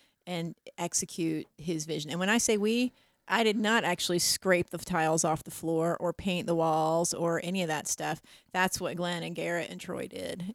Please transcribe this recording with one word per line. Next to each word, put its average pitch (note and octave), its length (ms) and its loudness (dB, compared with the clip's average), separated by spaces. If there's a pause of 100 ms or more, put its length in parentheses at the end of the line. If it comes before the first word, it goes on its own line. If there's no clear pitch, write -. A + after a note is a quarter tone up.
(280)
and E3+ 280 -6 (220)
execute E3 680 -2 (100)
his D#3 280 -4
vision. D3+ 260 -4
And E3+ 80 -2
when F#3 100 0
I A3+ 80 4
say A3+ 200 4
we, A#3 340 2 (360)
I A3 180 2
did G#3 100 4
not A3 300 2
actually F3 340 2
scrape - 520 2
the F3 80 -8
tiles D#3+ 440 2
off D#3 220 0
the E3 60 -14
floor E3 460 0
or F3 140 -2
paint F3+ 360 -2
the E3+ 80 2
walls D#3+ 580 2
or E3 320 0
any F#3 160 0
of E3 80 0
that D3+ 180 -4
stuff. D#3 340 -2 (300)
That's F#3 300 2
what F3 160 -4
Glenn F3 260 -2
and E3 100 -6
Garrett E3+ 360 -2
and F3+ 100 -12
Troy - 280 -6
did. F#3 480 -8